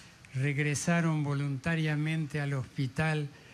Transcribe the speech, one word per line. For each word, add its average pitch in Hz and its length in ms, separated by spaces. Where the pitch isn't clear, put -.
regresaron 147 920
voluntariamente 151 1120
al 143 140
hospital 147 760